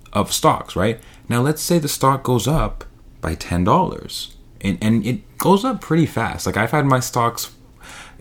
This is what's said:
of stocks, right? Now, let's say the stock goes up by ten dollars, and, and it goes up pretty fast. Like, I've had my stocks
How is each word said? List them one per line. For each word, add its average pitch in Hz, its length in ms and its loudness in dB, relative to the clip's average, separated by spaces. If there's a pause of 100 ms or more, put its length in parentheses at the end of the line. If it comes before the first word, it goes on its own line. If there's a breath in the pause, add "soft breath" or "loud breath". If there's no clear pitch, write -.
(120)
of 202 200 0
stocks, - 420 0
right? 110 240 0 (300 loud breath)
Now, 120 140 2
let's 151 200 0
say 175 160 2
the 147 100 0
stock 135 360 2
goes 123 240 2
up 127 360 0 (360)
by 82 140 -2
ten 87 300 -2
dollars, - 720 0 (240)
and, 95 200 -2
and 110 260 2
it - 320 -6
goes 196 260 4
up 262 160 -2
pretty 160 260 2
fast. - 400 -4
Like, 92 100 -2
I've 110 160 0
had 147 140 2
my 131 140 4
stocks 117 500 -2 (720 loud breath)